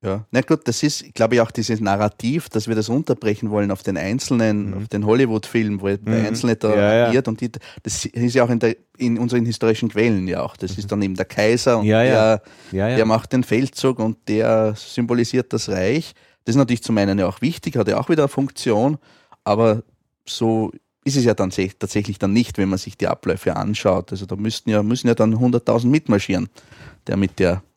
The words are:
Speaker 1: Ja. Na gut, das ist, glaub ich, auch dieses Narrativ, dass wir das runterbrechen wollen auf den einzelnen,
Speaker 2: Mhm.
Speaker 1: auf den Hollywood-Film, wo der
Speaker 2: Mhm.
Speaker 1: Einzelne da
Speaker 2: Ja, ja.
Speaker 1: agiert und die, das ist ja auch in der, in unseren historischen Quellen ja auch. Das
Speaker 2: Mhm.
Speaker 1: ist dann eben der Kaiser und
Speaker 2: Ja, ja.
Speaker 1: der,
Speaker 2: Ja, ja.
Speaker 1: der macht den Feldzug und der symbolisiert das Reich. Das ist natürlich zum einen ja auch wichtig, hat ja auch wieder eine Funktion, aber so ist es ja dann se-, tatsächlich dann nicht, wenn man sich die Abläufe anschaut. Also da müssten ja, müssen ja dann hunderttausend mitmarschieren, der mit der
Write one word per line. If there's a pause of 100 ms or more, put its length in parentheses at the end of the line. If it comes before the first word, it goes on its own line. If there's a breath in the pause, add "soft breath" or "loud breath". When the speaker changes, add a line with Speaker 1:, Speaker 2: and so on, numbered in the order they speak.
Speaker 1:
Ja.
Na
gut,
das
ist,
glaub
ich,
auch
dieses
Narrativ,
dass
wir
das
runterbrechen
wollen
auf
den
einzelnen,
Speaker 2:
Mhm.
Speaker 1:
auf
den
Hollywood-Film,
wo
der
Speaker 2:
Mhm.
Speaker 1:
Einzelne
da
Speaker 2:
Ja,
ja.
Speaker 1:
agiert
und
die, (320 loud breath)
das
ist
ja
auch
in
der, (240)
in
unseren
historischen
Quellen
ja
auch.
Das
Speaker 2:
Mhm.
Speaker 1:
ist
dann
eben
der
Kaiser
und
Speaker 2:
Ja,
ja.
Speaker 1:
der, (300 loud breath)
Speaker 2:
Ja,
ja.
Speaker 1:
der
macht
den
Feldzug
und (100)
der
symbolisiert
das
Reich. (320 soft breath)
Das
ist
natürlich
zum
einen
ja
auch
wichtig,
hat
ja
auch
wieder
eine
Funktion, (460 soft breath)
aber (420)
so (320)
ist
es
ja
dann
se-,
tatsächlich
dann
nicht,
wenn
man
sich
die
Abläufe
anschaut.
Also
da
müssten
ja,
müssen
ja
dann
hunderttausend
mitmarschieren, (580 loud breath)
der
mit
der (140)